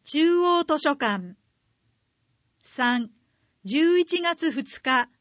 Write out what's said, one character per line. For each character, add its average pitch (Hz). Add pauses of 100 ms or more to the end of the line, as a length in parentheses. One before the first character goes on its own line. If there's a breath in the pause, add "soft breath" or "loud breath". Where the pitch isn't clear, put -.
中 330
央 349
図 311
書 285
館。 202 (1300)
三、 240 (540)
十 320
一 349
月 330
二 226
日 254 (120)